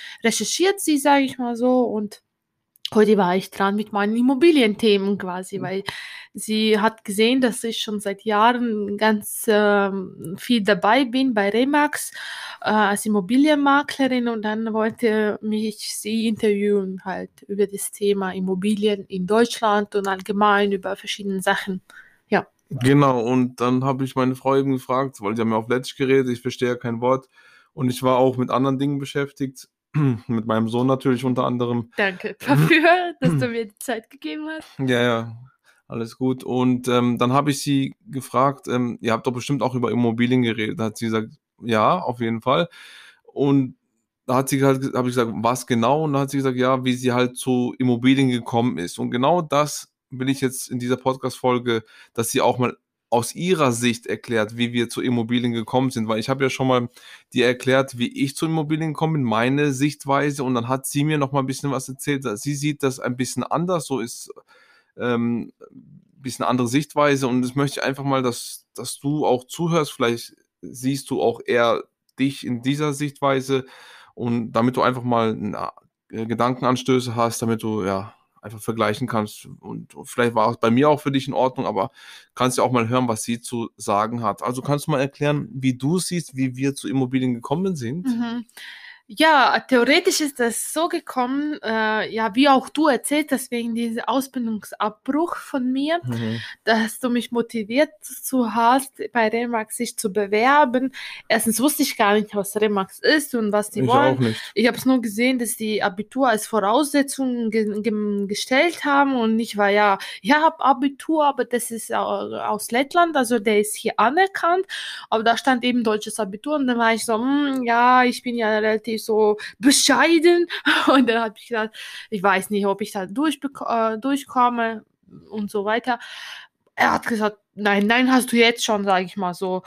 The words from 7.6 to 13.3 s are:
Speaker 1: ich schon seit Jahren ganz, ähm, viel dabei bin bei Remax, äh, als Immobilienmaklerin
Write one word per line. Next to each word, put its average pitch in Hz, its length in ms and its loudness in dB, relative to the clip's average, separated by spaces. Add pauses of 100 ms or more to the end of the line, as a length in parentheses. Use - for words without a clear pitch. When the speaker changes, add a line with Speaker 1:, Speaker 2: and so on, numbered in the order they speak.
Speaker 1:
ich 226 140 -6
schon 208 200 -6
seit 196 240 -6
Jahren 214 760 0
ganz, 214 520 0
ähm, 196 920 0
viel 240 240 0
dabei 208 420 4
bin 254 300 0
bei 202 160 2
Remax, 269 640 0 (480)
äh, - 100 -2
als 208 340 2
Immobilienmaklerin 262 1200 2